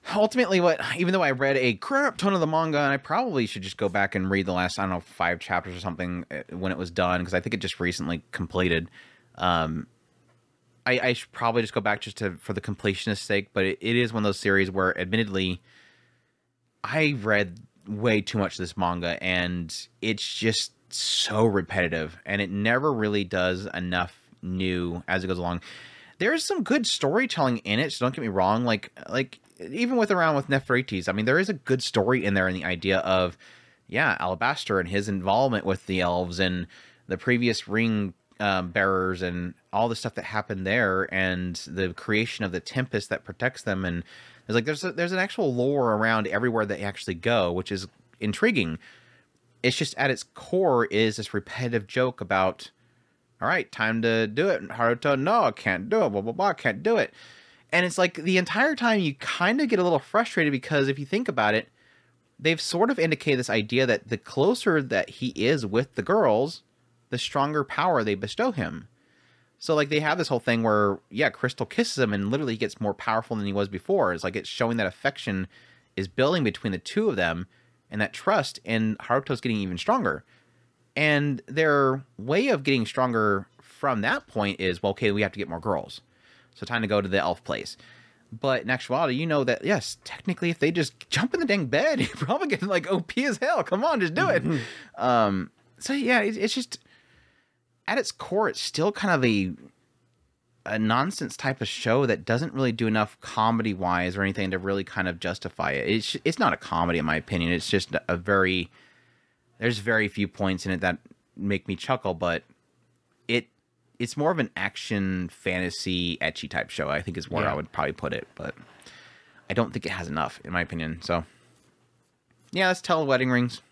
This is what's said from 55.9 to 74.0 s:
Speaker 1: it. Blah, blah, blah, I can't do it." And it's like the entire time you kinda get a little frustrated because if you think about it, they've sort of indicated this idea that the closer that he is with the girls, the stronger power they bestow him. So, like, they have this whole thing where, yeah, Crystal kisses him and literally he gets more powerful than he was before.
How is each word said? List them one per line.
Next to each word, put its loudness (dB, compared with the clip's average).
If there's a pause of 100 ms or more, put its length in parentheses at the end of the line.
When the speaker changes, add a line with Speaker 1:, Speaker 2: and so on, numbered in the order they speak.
Speaker 1:
it. 0
Blah, -2
blah, -4
blah, 0
I 2
can't -2
do 2
it." 0 (600)
And 4
it's -4
like 2
the 0
entire 2
time 2
you 0
kinda 0
get 2
a 4
little 4
frustrated 0
because 0
if -2
you -8
think -2
about 2
it, 0 (720)
they've 2
sort 2
of 0
indicated 2
this -4
idea 2
that 0
the -2
closer 2
that 0
he -6
is 0
with 0
the -2
girls, 2 (480)
the -4
stronger 0
power 0
they 2
bestow -2
him. -6 (720)
So, 0
like, 2
they 2
have 0
this -2
whole 2
thing 2
where, 4 (120)
yeah, 0
Crystal -4
kisses -2
him 4
and 0
literally 0
he -8
gets -4
more 0
powerful -2
than -2
he -2
was 0
before. 0